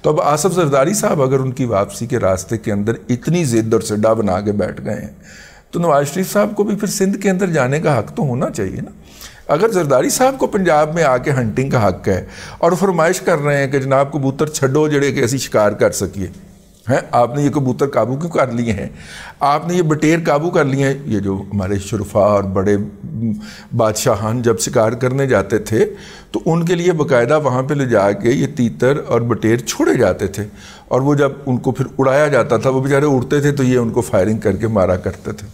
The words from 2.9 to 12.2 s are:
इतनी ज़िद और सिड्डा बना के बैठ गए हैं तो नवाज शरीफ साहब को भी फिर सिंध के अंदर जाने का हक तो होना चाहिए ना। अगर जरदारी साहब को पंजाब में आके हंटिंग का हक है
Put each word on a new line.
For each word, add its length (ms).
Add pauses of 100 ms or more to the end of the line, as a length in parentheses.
इतनी 340
ज़िद 300
और 80
सिड्डा 320
बना 260
के 120
बैठ 280
गए 120
हैं 240 (560)
तो 80
नवाज 260
शरीफ 200
साहब 280
को 100
भी 120
फिर 120
सिंध 280
के 120
अंदर 220
जाने 300
का 140
हक 160
तो 120
होना 280
चाहिए 300
ना। 120 (580)
अगर 200
जरदारी 400
साहब 260
को 100
पंजाब 480
में 80
आके 280
हंटिंग 420
का 80
हक 280
है 180 (360)